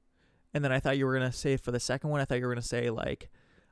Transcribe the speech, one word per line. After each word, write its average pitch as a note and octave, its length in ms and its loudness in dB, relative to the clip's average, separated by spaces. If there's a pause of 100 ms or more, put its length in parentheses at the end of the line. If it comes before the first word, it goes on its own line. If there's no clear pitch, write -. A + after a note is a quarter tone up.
(520)
and D3 120 0
then C3+ 80 4
I C3 80 4
thought C#3 180 2
you C3+ 80 4
were C3 80 2
gonna B2+ 180 2
say C3+ 240 0
for B2+ 140 -4
the A#2+ 100 0
second C#3 300 -2
one, D3 100 0
I C3+ 40 2
thought B2+ 140 0
you B2 80 -2
were B2 60 0
gonna A#2+ 100 -4
say, A#2+ 280 -2
like, - 400 -6 (420)